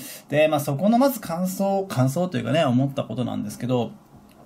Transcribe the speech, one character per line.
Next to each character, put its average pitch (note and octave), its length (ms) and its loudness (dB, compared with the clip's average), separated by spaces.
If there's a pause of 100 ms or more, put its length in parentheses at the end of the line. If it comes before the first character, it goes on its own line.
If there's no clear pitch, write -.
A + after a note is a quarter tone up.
(280)
で、 D3+ 180 4
ま D#3 120 2
あ、 - 20 -4
そ C#3+ 160 -4
こ F#3+ 140 2
の A#3 80 6
ま C#4 100 6
ず - 120 -6
感 F3 280 -4
想、 G3 400 0
感 C3 220 2
想 F3 180 0
と B2 80 -6
い A#2 60 -4
う - 20 -6
か A#2+ 80 -2
ね、 D#3 140 4
思 B2+ 180 4
っ C#3+ 80 -2
た B2 120 -4
こ - 120 -8
と B2 80 -2
な G#2+ 100 -6
ん G#2 80 -6
で G#2 80 -8
す - 80 -12
け B2 80 -6
ど、 A#2+ 260 0 (540)